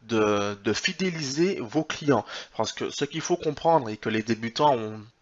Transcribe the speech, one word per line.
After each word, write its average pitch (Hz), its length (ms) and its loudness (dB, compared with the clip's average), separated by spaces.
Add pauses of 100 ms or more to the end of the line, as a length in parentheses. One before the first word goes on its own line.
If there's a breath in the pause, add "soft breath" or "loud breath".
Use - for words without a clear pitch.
de, 104 500 2 (100)
de 107 120 0
fidéliser 170 880 -2
vos 127 200 0
clients. 139 440 0 (320 loud breath)
Parce 110 160 -2
que - 160 -4
ce - 160 -4
qu'il 156 160 -6
faut - 160 0
comprendre 151 500 2
et 107 80 -4
que - 140 -4
les 110 120 2
débutants 113 520 2
ont 110 260 -4 (220)